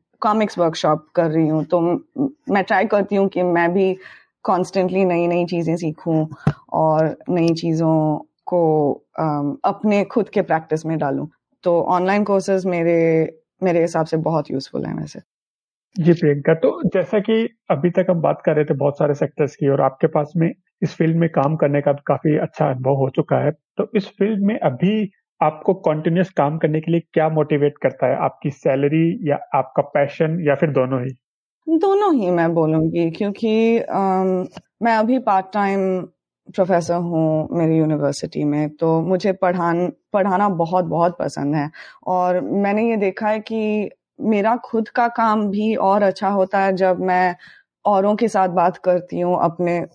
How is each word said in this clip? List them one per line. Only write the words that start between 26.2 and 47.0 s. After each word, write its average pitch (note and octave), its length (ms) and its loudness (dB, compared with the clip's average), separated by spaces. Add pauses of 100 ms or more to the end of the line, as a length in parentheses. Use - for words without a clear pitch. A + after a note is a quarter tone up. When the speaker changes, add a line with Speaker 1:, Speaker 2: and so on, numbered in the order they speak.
Speaker 2:
काम D3+ 280 0
करने D#3 220 0
के E3 120 -2
लिए E3+ 80 2 (120)
क्या D#3+ 160 2
मोटिवेट D3 540 0
करता C3 240 0
है? B2+ 180 0
आपकी - 260 -4
सैलरी D3 800 0
या C#3 80 0 (160)
आपका C#3 280 0
पैशन D#3 640 -2
या C#3+ 60 4
फिर D3+ 160 0
दोनों C3 320 0
ही? B2+ 140 -8 (520)
Speaker 1:
दोनों G4 460 2
ही G3+ 160 0
मैं E3+ 240 0
बोलूंगी, D#3+ 560 0
क्योंकि, A3 680 0
अम, F#3+ 680 0 (360)
मैं A3+ 140 2
अभी A3+ 220 2
पार्ट G3 340 0
टाइम G3 480 0 (540)
प्रोफेसर E3+ 400 0
हूँ D#3+ 580 0
मेरी D#3+ 240 2
यूनिवर्सिटी D3+ 680 0
में, D3 260 0
तो E3 320 0
मुझे F#3 300 0
पढ़ान-, F3 600 -2 (200)
पढ़ाना G3 360 2
बहुत, F3 360 0
बहुत E3+ 340 0
पसंद D3 360 -4
है। D3+ 160 -2 (360)
और F3+ 340 0
मैंने G3+ 500 -2
ये A3+ 60 0
देखा G3+ 320 -2
है G#3+ 120 -2
कि G#3+ 500 -4 (300)
मेरा G3+ 360 0
खुद A3 320 -4
का A#3 200 0
काम A3 400 0
भी G#3+ 260 -2
और G3 280 0
अच्छा F#3+ 260 0
होता G3 300 0
है G3 140 2
जब F#3 280 0